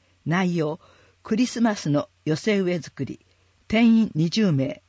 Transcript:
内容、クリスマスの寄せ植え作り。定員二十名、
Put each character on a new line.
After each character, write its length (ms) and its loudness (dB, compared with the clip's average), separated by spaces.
内 300 0
容、 240 -4
ク 140 -4
リ 100 2
ス 140 -6
マ 160 2
ス 140 -4
の 180 0
寄 120 0
せ 220 0
植 160 0
え 60 -4
作 240 -10
り。 200 -12
定 140 2
員 320 4
二 160 0
十 220 2
名、 360 -2